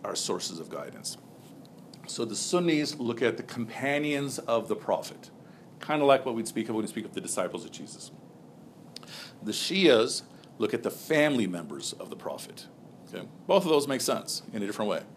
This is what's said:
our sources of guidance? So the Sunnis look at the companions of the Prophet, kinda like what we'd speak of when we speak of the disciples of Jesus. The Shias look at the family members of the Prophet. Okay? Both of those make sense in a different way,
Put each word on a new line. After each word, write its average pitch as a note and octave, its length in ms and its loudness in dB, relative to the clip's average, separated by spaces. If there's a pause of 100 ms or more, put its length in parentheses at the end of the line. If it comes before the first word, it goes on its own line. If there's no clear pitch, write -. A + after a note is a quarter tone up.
our G2+ 100 -6
sources F2+ 460 -4
of D2+ 80 -12
guidance? - 480 -10 (920)
So - 180 -4
the A2 120 -4
Sunnis E3 600 2
look A#2+ 240 -2
at A#2 160 4
the - 40 -6
companions C#3+ 960 -2
of A#2 300 0
the G#2+ 80 0
Prophet, - 540 -4 (500)
kinda D3+ 240 0
like C3+ 200 8
what B2 100 -2
we'd A2+ 120 -2
speak A2 220 -4
of A#2 60 -2
when G#2+ 100 0
we F#2+ 40 -4
speak - 180 -6
of - 80 -12
the F#2+ 60 -6
disciples F2+ 440 -4
of - 80 -16
Jesus. - 400 -14 (1300)
The G#2+ 100 -4
Shias C#3 680 6 (360)
look A#2 160 0
at A2+ 80 -2
the G2 80 -2
family D3 560 2
members D#2 480 -6
of - 160 -12
the - 60 -12
Prophet. - 500 -10 (420)
Okay? - 180 -10 (200)
Both F#3 180 8
of D#3+ 60 2
those C#3+ 180 6
make C3 140 0
sense - 400 -2 (100)
in G#2+ 100 -4
a G2+ 40 -2
different G#2 240 -2
way, D#2+ 120 -2 (140)